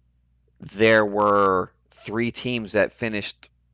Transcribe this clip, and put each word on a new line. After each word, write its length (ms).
there 440
were 680
three 400
teams 420
that 200
finished 580